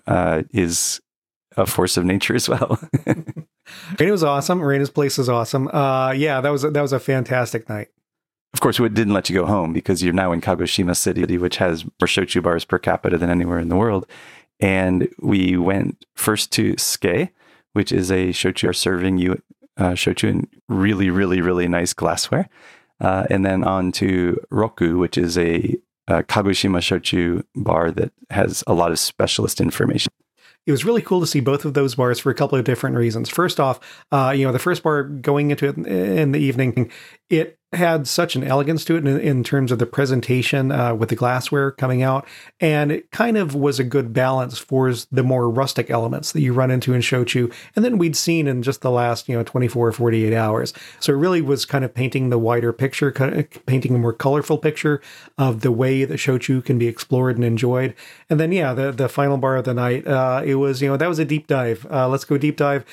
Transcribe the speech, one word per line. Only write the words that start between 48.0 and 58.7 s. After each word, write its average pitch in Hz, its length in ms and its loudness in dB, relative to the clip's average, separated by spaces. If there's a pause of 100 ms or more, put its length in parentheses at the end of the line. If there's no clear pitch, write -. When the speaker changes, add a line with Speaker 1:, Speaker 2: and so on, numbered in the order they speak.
Speaker 2:
seen 165 320 0
in 127 140 -2
just 135 180 -2
the 131 100 -2
last, 120 380 0
you 123 80 -2
know, 117 80 0
twenty-four, 120 480 0
forty-eight 113 420 2
hours. 113 380 0 (260)
So - 140 0
it 139 40 0
really 175 240 2
was 135 240 0
kind 135 200 -2
of 123 100 -6
painting 127 360 0
the 120 100 2
wider 117 320 2
picture, 135 400 -2
kind 135 220 0
of - 320 -6
painting 127 280 0
a 123 40 2
more 117 140 2
colorful 147 460 0
picture 151 420 0 (380)
of 123 220 0
the 131 100 2
way 131 340 2
that 147 140 -2
shochu 131 460 0
can 131 120 0
be 117 120 2
explored 127 480 0
and 120 80 0
enjoyed. 123 500 0 (340)
And 156 120 2
then, 160 100 0
yeah, 160 240 0